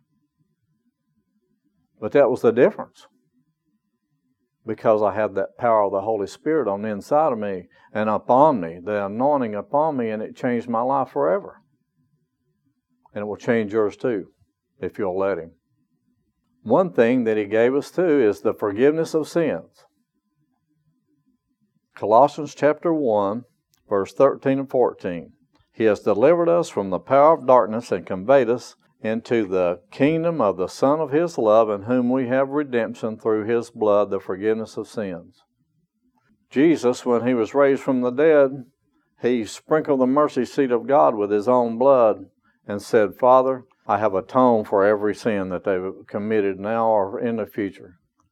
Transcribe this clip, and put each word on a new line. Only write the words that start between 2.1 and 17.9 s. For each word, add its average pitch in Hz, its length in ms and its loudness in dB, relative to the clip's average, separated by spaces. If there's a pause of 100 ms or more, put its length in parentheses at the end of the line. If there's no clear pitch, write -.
that 139 160 4
was 120 140 -2
the 117 100 4
difference, - 540 0 (1600)
because 107 360 2
I 98 120 0
had 104 220 -2
that 98 200 -4
power 113 280 2
of 95 80 -2
the 98 100 -2
Holy 104 240 -4
Spirit 151 420 -2
on 98 140 -4
the 110 60 -6
inside 147 440 0
of 113 60 -6
me 98 300 -8 (260)
and 110 160 -2
upon 127 500 4
me, 85 220 -8
the 101 240 -4
anointing 120 480 -4
upon 143 420 -4
me, 117 140 -4
and 107 120 -8
it - 140 -12
changed 120 320 -4
my 117 140 -2
life 135 260 -2
forever. 165 540 -4 (1500)
And 104 80 -8
it 104 40 -8
will 101 100 -8
change 110 360 -2
yours 107 240 -2
too, 107 360 -6 (460)
if - 200 -10
you'll 95 200 -4
let 95 200 -2
Him. 82 140 -14 (1120)
One 160 300 0
thing 123 320 2
that 110 140 0
He 104 80 -2
gave 117 280 2
us 139 160 -4